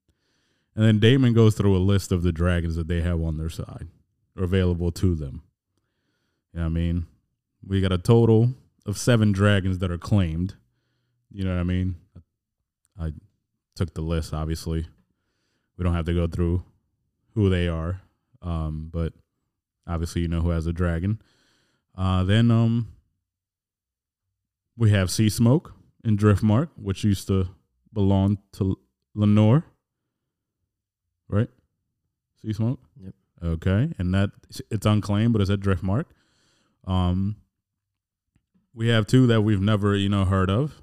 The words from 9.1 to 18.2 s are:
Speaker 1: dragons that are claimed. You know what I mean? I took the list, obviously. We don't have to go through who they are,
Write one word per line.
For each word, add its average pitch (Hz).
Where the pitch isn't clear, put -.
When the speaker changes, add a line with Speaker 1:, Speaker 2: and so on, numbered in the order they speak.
Speaker 1:
dragons 95
that 90
are 87
claimed. 90
You 98
know 92
what 90
I 87
mean? 90
I 82
took 85
the 78
list, 80
obviously. 80
We 87
don't 87
have 82
to 85
go 87
through 87
who 101
they 87
are, 82